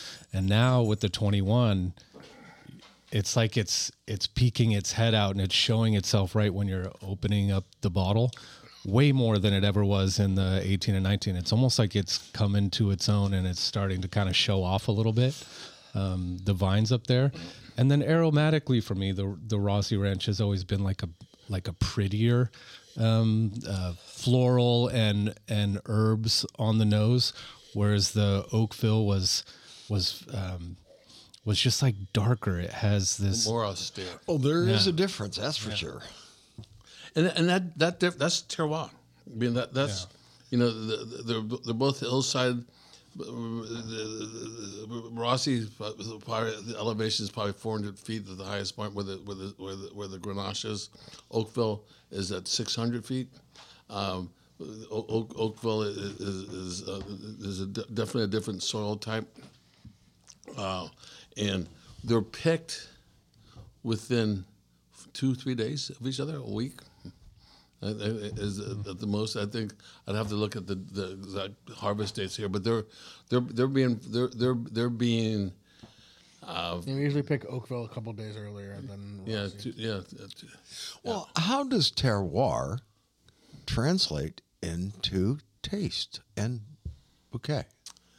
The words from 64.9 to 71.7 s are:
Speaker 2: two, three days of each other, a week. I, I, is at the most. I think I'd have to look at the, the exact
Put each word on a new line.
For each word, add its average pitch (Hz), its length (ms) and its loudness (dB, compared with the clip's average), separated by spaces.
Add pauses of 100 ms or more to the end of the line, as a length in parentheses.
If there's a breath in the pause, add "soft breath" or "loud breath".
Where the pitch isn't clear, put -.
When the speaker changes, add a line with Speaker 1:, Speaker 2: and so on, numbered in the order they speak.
Speaker 2:
two, 131 200 0
three 127 220 -4
days 127 340 -4
of - 160 -10
each 131 140 -4
other, 147 180 -6
a 135 60 -10
week. 110 300 -6 (1120 soft breath)
I, 101 60 -2
I, - 0 -
is 104 680 -4
at 101 400 -8
the 107 60 -6
most. 104 300 -2
I 104 100 -2
think 107 260 -4 (360 loud breath)
I'd 101 80 -2
have 107 140 -2
to 107 60 -6
look 104 200 0
at 95 100 -8
the, 98 80 -4
the 95 380 -6
exact 95 420 -8 (220)